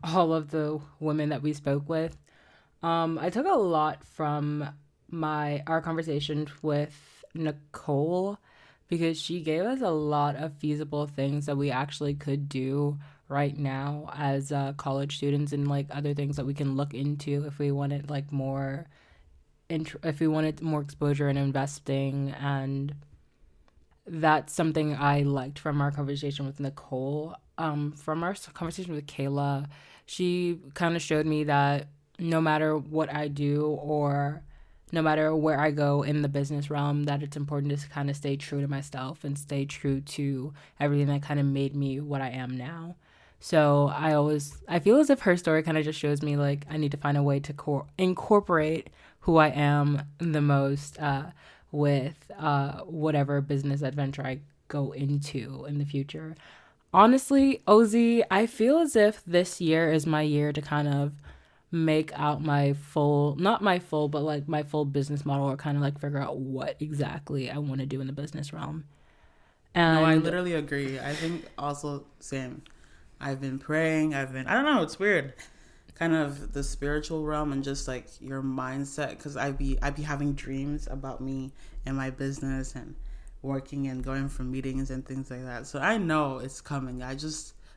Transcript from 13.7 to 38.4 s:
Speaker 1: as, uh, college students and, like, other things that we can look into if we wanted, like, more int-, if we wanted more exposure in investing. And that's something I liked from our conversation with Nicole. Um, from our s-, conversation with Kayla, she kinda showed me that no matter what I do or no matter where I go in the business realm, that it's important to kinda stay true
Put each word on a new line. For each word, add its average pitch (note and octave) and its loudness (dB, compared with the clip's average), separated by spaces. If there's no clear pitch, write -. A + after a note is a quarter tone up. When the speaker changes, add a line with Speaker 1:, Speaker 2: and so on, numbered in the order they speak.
Speaker 1:
as, C#3 0
uh, C#3 0
college C#3 -4
students C#3+ 0
and, C#3+ 0
like, C#3+ 0
other D3 -2
things C#3+ -2
that C#3+ -4
we C#3 -2
can C#3 -2
look C#3+ -2
into C#3+ -2
if C#3+ -10
we C#3+ 0
wanted, C#3 -2
like, C#3+ -6
more C3+ -4
int-, D#3 -4
if D3+ -2
we D#3+ 4
wanted D#3 2
more D#3 0
exposure C#3+ 0
in C#3 2
investing. C#3 -2
And C#3 -4
that's D#3 2
something D#3 0
I C#3+ 4
liked C#3 -2
from D3 0
our C#3+ 0
conversation C#3+ -4
with C#3 -8
Nicole. C#3 -6
Um, D3 -2
from D#3+ -4
our F3 0
s-, - -8
conversation F3 -8
with D3 -8
Kayla, C#3 -2
she F3 -2
kinda E3+ 0
showed D#3 2
me D3+ 2
that C#3+ 2
no E3 0
matter D#3 2
what D3+ -2
I D3+ -2
do D3 0
or D3 0
no E3 0
matter D#3 4
where D3+ 2
I D3+ 4
go C#3+ 2
in D3 2
the C#3 2
business C#3+ -2
realm, C#3+ 0
that C#3+ -2
it's C#3+ -8
important C#3+ -2
to C#3+ -12
kinda C#3+ -4
stay C#3 -4
true C#3+ -4